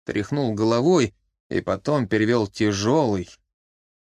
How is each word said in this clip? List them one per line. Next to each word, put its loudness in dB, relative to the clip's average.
Тряхнул -4
головой 2
и -2
потом -2
перевел 0
тяжелый, 0